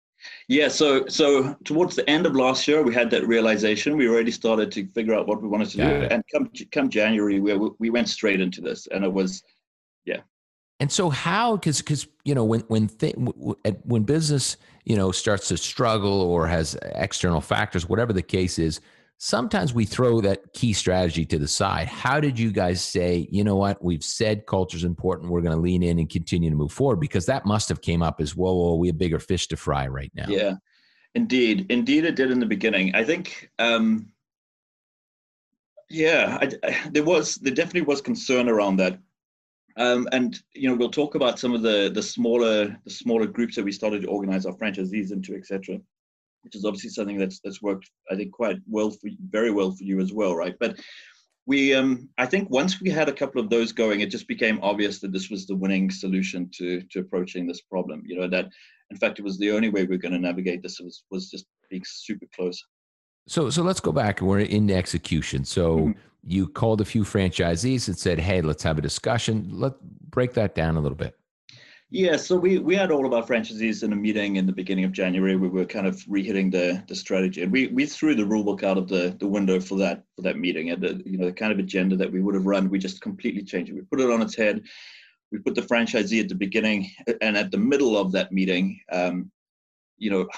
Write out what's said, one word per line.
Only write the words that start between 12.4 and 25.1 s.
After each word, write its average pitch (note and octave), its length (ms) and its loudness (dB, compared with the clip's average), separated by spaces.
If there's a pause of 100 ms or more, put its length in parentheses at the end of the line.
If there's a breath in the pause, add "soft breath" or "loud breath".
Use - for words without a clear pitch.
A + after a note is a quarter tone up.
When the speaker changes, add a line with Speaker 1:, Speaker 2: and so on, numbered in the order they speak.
Speaker 2:
when, A2 180 4
when A2 260 2
thi-, - 240 -2
w-, B2 220 -2
w-, C#2+ 220 -6 (100)
at, - 200 -2
when A2+ 180 2
business, D3 540 0 (260 soft breath)
you A#2+ 120 2
know, F#2+ 160 4
starts G2+ 380 0
to F2+ 80 0
struggle G2+ 640 2
or F2 260 2
has E2 340 0
external D#2 600 0
factors, G2+ 460 -2
whatever A2 240 0
the F#2 120 0
case F#2 340 -2
is, D#2+ 240 0 (360 soft breath)
sometimes G#3 560 -2
we A#2 120 2
throw A#2+ 340 4
that G2 320 0
key A#2 220 0
strategy F2+ 520 2
to D#2+ 140 0
the D2 80 -2
side. F#2 400 0
How C3+ 320 0
did C#3+ 180 0
you A2+ 140 0
guys F#2 320 0
say, F2 480 0
"You G2+ 140 2
know G2+ 100 2
what? G2 260 0
We've F2 220 0
said G#2+ 420 -2
culture's F2+ 380 -2
important. F2 480 -2